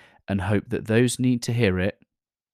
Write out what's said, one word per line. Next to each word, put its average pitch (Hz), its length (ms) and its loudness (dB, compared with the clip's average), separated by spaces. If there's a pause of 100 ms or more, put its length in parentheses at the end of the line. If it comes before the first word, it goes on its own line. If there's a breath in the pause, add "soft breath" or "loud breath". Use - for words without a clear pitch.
(260 soft breath)
and 98 140 -2
hope 101 300 0
that - 160 -4
those 120 340 2
need 127 240 0
to 120 80 -4
hear 107 260 2
it, 92 180 -2 (580)